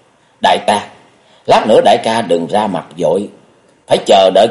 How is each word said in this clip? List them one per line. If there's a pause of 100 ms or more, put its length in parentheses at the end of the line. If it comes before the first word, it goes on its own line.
(420)
"Đại (100)
ca, (560)
lát
nữa
đại
ca
đừng
ra
mặt (120)
vội, (580)
phải
chờ
đợi